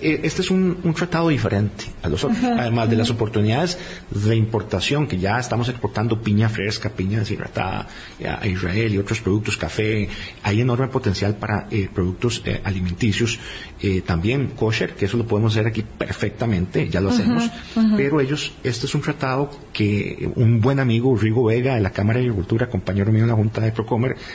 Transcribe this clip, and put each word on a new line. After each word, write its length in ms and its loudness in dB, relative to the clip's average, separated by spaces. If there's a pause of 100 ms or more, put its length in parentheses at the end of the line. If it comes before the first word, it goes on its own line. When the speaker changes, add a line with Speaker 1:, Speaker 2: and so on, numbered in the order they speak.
Speaker 1:
eh, 220 2
este 180 -2
es 80 -2
un, 340 2
un 120 2
tratado 340 0
diferente 560 0 (160)
a 80 -2
los 140 -2
otros. 160 2
Speaker 2:
Ajá. 200 2
Speaker 1:
Además 300 2
de 60 4
las 160 2
oportunidades 640 0 (320)
de 260 2
importación, 720 0
que 100 -2
ya 220 0
estamos 300 -2
exportando 520 -2
piña 280 4
fresca, 400 -4
piña 300 -2
deshidratada, 680 -4 (320)
eh, 80 -6
a 200 -4
Israel 460 0
y 40 2
otros 240 -2
productos, 360 0
café. 520 -2 (340)
Hay 180 2
enorme 260 2
potencial 480 0
para, 360 -4
eh, 220 0
productos, 520 -2
eh, 180 -2
alimenticios, 760 0 (420)
eh, 240 0
también 500 0
kosher, 400 0
que 100 -2
eso 120 0
lo 100 0
podemos 260 2
hacer 140 2
aquí 160 -4
perfectamente, 1080 -2
ya 120 0
lo 80 2
Speaker 2:
Ajá, 100 2
Speaker 1:
hacemos. 240 2 (320)
Speaker 2:
ajá. 220 4
Speaker 1:
Pero 240 2
ellos, 320 -2 (100)
este 220 -2
es 100 -2
un 60 2
tratado 480 -2 (240)
que 640 0
un 260 6
buen 180 4
amigo, 360 4
Rigo 300 2
Vega, 300 2
de 60 2
la 100 2
Cámara 280 2
de 60 2
Agricultura, 440 0
compañero 420 0
mío 120 4
en 60 4
la 60 2
Junta 260 2
de 100 2
Procomer, 440 0 (200)